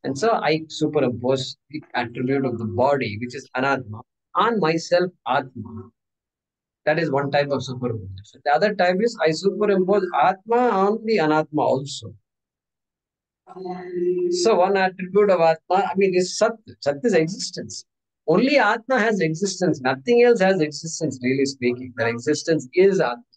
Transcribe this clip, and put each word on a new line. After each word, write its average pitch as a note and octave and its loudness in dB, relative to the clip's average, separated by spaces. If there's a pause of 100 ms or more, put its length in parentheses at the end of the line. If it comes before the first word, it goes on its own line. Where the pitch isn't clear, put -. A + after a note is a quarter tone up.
And - -6
so A3+ 2
I D#3 0
superimpose C3+ -2 (140)
the D3 -12 (120)
attribute B2+ -2
of A2+ -2
the A2 -6
body, A#2+ 0
which B2 -10
is - -14
Anatma, B2+ -4 (360)
on G#3+ 2
myself, E3+ 0 (160)
Atma. B2 -6 (960)
That D#3 2
is D#3 -2
one C#3 -2
type C#3+ 0
of C3 -2
superimposition. A#2 -10
The C#3+ 0
other G3 2
type F#3 0
is A#3 -2
I D#3+ 2
superimpose G3 0 (100)
Atma F#3+ 0
on G#3+ 2
the A3 0
Anatma D#3 0
also. B2 -2 (2250)
So A3 4
one F#3+ 4
attribute F#3 2
of F3+ 4
Atma, F3+ 2
I - -6
mean, F#3+ 2
is F3+ 0
Sat. A3+ 2 (280)
Sat C#3+ -2
is A3+ 2
existence. E3 -4 (420)
Only B3+ 4
Atma A3+ 2
has G#3 2
existence. D#3+ -2
Nothing C#3 2
else A#3+ 6
has F#3+ 4
existence, D3+ -4
really C3+ 2
speaking. B2 -4
Their A2+ 0
existence C#3+ -2
is F#3 4
Atma. B2 -2 (140)